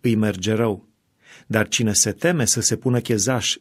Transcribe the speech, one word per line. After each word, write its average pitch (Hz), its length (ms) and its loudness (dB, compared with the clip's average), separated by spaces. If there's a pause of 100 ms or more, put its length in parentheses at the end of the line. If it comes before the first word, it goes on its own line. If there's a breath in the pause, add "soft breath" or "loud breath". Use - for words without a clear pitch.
îi 120 140 2
merge 107 380 0
rău, 110 340 -2 (600 loud breath)
dar 107 200 2
cine 110 260 0
se - 180 2
teme 165 340 0
să 113 160 0
se - 140 0
pună 123 240 0
chezaș 117 600 -2